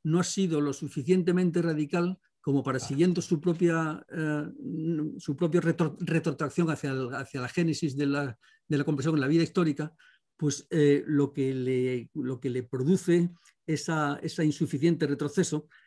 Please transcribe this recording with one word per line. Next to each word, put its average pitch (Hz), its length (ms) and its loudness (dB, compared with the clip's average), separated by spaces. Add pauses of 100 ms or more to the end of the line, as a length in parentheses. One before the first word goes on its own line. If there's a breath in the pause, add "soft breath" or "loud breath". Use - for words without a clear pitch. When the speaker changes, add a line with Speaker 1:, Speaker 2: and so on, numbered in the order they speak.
Speaker 1:
no 165 160 2
ha 180 40 2
sido 165 380 0
lo 143 120 0
suficientemente 175 880 2
radical 170 560 0 (220)
como 139 240 0
para, 131 140 -2
Speaker 2:
Ah. - 20 -2
Speaker 1:
siguiendo 170 420 2
su 160 200 -2
propia, 165 680 0
eh, 151 400 -4 (680)
su 143 180 -6
propia 170 240 2
retro-, 165 400 0
retrotracción 160 680 0
hacia 143 220 -4
el, 131 220 -4
hacia 131 280 -8
la 123 80 -6
génesis 160 480 0
de 143 80 0
la, 139 340 -2 (300 soft breath)
de 147 80 2
la 147 80 0
comprensión 156 300 0
en 143 60 2
la 131 60 0
vida 165 160 4
histórica, 156 500 0 (440 soft breath)
pues, - 320 -2
eh, 147 360 4
lo 143 280 2
que 135 200 0
le, 127 600 -2
lo 127 260 -6
que 131 100 -4
le 123 140 -4
produce 175 680 2 (340 soft breath)
esa, 151 580 -2
esa 160 220 -2
insuficiente 151 600 2
retroceso 147 640 -2 (200 soft breath)